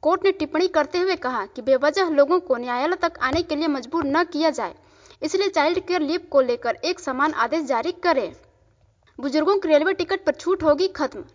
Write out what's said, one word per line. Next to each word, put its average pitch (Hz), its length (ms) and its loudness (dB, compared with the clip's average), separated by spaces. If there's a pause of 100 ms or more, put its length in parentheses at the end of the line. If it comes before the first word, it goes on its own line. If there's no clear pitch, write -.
कोर्ट 359 220 0
ने 392 80 4
टिप्पणी 311 360 -2
करते 311 300 0
हुए 359 200 0
कहा 247 280 -4
कि - 160 -14
बेवजह 294 480 2
लोगों 285 300 4
को 262 160 -2
न्यायालय 247 420 -2
तक 339 220 -2
आने 269 220 0
के 330 140 -2
लिए 311 120 0
मजबूर 277 380 -2
न 302 180 2
किया 320 260 0
जाए, 214 240 -6 (480)
इसलिए 381 260 0
चाइल्ड 339 320 0
केयर 349 220 -2
लीव 320 280 -4
को 277 120 4
लेकर 240 420 -2
एक 349 160 -2
समान 269 340 0
आदेश 262 300 0
जारी 254 300 -2
करें। 269 380 0 (840)
बुजुर्गों 302 400 2
की 359 100 -4
रेलवे 311 260 4
टिकट 370 300 -4
पर 294 100 2
छूट 370 280 -2
होगी 311 280 2
खत्म, 254 340 -6 (100)